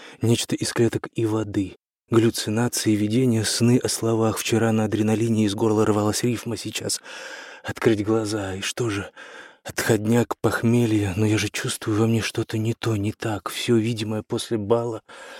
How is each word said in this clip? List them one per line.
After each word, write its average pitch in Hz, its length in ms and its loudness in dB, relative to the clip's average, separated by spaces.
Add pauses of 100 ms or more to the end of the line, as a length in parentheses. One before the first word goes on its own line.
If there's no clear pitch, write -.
(220)
нечто 113 340 2
из - 160 -4
клеток 113 400 0
и 117 140 -2
воды. 104 500 -2 (320)
Галлюцинации, 113 840 2
видения, 110 520 2
сны 120 320 4
о 117 140 0
словах. 113 480 0
Вчера 113 340 2
на 110 120 2
адреналине 107 600 2
из 101 100 0
горла 107 300 2
рвалась 104 380 2
рифма, 117 340 -2
сейчас - 460 -6 (600)
открыть 107 400 0
глаза. 104 520 -2
И 98 80 -8
что - 260 -4
же? 101 240 -6 (520)
Отходняк, 113 760 0
похмелье, 110 760 2
но 107 100 2
я 107 100 2
же 101 140 -2
чувствую - 480 -4
во 113 80 4
мне 113 160 2
что-то - 340 -4
не 110 160 0
то, 113 240 -2
не 104 160 -2
так. - 380 -6
Всё - 260 2
видимое 110 460 0
после 120 340 -4
бала 113 460 0 (380)